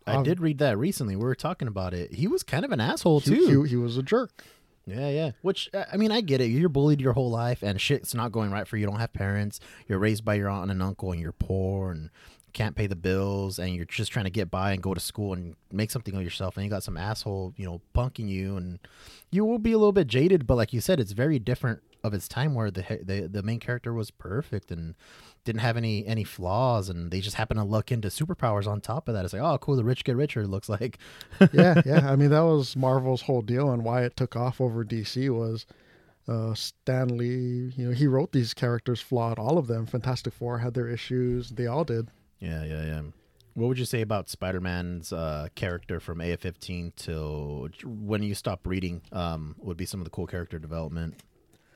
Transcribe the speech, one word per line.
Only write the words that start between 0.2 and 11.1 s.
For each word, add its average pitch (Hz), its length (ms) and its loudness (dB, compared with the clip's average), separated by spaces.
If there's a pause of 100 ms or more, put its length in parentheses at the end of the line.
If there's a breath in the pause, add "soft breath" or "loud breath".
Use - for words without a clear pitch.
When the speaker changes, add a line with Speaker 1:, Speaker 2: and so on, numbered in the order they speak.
Speaker 1:
did 175 160 2
read 156 180 0
that 135 180 4
recently. 110 400 -2
We 107 80 -2
were 131 100 0
talking 156 320 -4
about 92 280 -4
it. 87 180 -6
He 131 140 -2
was 349 160 0
kind 143 220 -2
of 269 80 -4
an 135 80 2
asshole, 151 400 4
Speaker 2:
He, 139 100 2
Speaker 1:
too. 202 320 8
Speaker 2:
he, 147 80 0
he 123 60 2
was 120 200 0
a 131 60 0
jerk. 226 420 0 (420 loud breath)
Speaker 1:
Yeah, 123 240 -6
yeah. 151 200 -2 (120)
Which, - 320 -2
uh, 190 180 -4
I - 40 -2
mean, 214 140 4
I 226 100 2
get 135 200 2
it. 123 60 2
You're 139 220 4
bullied 143 320 4
your 127 120 4
whole 123 180 2
life 117 320 0
and 98 180 0
shit's - 340 0
not 117 180 -2
going 110 180 0
right 98 160 -4
for 113 100 -6
you. 104 60 0
You 104 60 2
don't 104 100 -4
have 113 140 -4
parents. 101 480 -2 (260 loud breath)
You're 98 120 0
raised 110 260 2
by 107 100 2
your 101 140 0
aunt 98 220 -2
and 92 120 0
uncle 92 300 -4